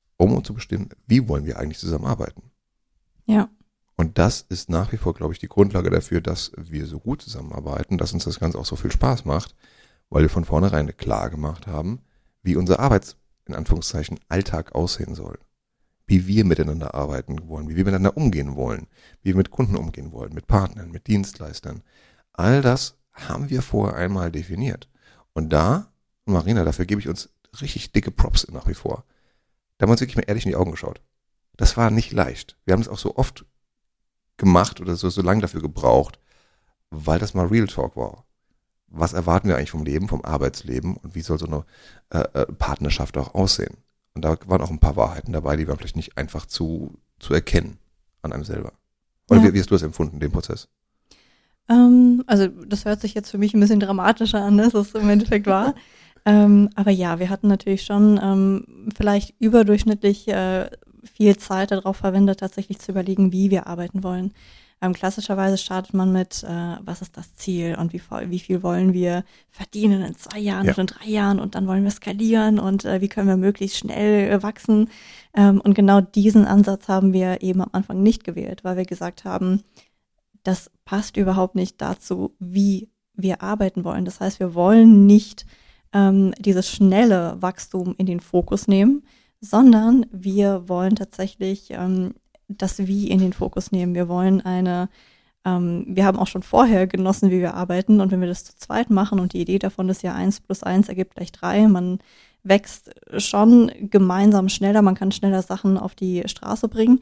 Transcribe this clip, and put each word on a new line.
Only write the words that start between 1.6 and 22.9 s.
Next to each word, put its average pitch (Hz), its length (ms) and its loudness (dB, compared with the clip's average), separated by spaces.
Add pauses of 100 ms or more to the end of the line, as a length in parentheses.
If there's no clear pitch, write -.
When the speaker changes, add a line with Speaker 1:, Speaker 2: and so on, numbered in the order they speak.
Speaker 1:
zusammenarbeiten. - 720 -8 (760)
Speaker 2:
Ja. 214 240 2 (480)
Speaker 1:
Und 80 200 -2
das 95 320 2
ist - 220 -12
nach 85 220 -4
wie 117 40 -4
vor, 87 160 -4
glaub 80 180 -8
ich, 82 80 -12
die - 100 -14
Grundlage 95 420 2
dafür, 85 320 -2
dass 82 340 -8
wir 80 300 -10
so 82 120 -12
gut 135 220 -6
zusammenarbeiten, 76 800 -8
dass - 160 -4
uns 85 100 -6
das - 160 -8
Ganze 82 180 -2
auch - 60 -10
so - 100 -8
viel - 160 -6
Spaß - 360 -2
macht, - 280 -6 (540)
weil 76 140 2
wir 78 80 4
von 85 160 -4
vornherein 76 500 -2
klar - 320 -4
gemacht 76 380 -10
haben, 90 340 -8 (420)
wie 90 140 -2
unser 90 240 0
Arbeits-, 117 360 0 (280)
in - 100 -14
Anführungszeichen, - 640 -4 (120)
Alltag 85 440 -4
aussehen - 400 -6
soll. 50 240 -14 (680)
Wie 92 200 2
wir 101 200 2
miteinander 78 480 -2
arbeiten 71 520 -8
wollen, 78 220 -12
wie 78 80 -12
wir 92 80 0
miteinander 95 320 0
umgehen 76 400 -2
wollen, 64 300 -8 (360)
wie 98 80 -4
wir 92 60 -2
mit 95 140 0
Kunden 110 260 -2
umgehen - 360 -10
wollen, - 200 -14
mit 78 140 -14
Partnern, 98 440 -2
mit 85 160 -18
Dienstleistern. 95 760 -6 (500)
All 117 300 2
das 127 340 0 (160)